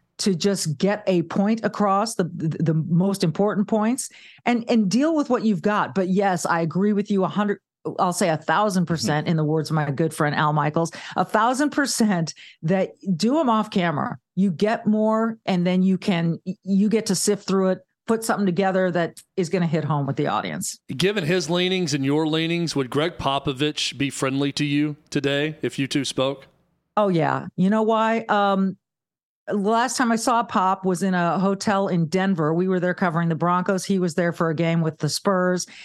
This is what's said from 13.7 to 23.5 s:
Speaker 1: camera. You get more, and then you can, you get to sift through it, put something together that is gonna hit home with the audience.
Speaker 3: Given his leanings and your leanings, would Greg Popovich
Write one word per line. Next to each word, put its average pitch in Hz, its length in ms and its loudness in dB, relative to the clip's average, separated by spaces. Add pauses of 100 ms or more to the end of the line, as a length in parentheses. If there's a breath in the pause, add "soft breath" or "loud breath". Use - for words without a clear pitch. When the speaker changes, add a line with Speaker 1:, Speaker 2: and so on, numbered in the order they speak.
Speaker 1:
camera. 160 480 -2 (160)
You 190 160 2
get 208 340 0
more, 220 640 2
and 175 180 0
then 185 160 2
you 190 160 4
can, 170 420 0 (240)
you 196 260 2
get 220 180 0
to 190 80 0
sift 202 320 -2
through 190 220 2
it, 185 100 -2 (260)
put 226 180 0
something 202 220 0
together 185 460 2
that 165 260 -2 (180)
is 180 140 -2
gonna 175 180 0
hit 156 160 0
home 147 220 0
with 135 100 -2
the 147 120 0
audience. 98 520 -6 (160)
Speaker 3:
Given 185 300 0
his 165 240 0
leanings 180 440 0
and 139 120 -2
your 151 220 0
leanings, 165 480 -2
would 131 160 -2
Greg 160 260 -2
Popovich 139 800 -2